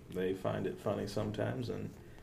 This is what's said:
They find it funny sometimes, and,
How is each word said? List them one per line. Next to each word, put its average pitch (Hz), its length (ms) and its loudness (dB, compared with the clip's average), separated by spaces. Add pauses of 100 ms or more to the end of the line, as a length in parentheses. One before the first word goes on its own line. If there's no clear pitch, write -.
(140)
They 92 200 4
find 104 340 2
it 95 120 -2
funny 104 280 0
sometimes, 110 640 0
and, 101 200 -2 (340)